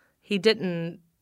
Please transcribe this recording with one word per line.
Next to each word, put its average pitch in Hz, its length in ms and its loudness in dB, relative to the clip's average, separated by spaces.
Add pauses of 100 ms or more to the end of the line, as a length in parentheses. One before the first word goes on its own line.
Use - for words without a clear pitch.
(220)
he 202 160 -2
didn't 180 600 0 (220)